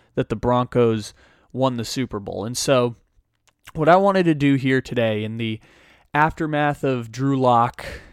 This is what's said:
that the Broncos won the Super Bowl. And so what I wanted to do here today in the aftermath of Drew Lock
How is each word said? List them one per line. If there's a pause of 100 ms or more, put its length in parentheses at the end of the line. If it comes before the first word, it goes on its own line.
(140)
that
the
Broncos (360)
won
the
Super
Bowl.
And
so (800)
what
I
wanted
to
do
here
today
in
the (540)
aftermath
of
Drew
Lock (280)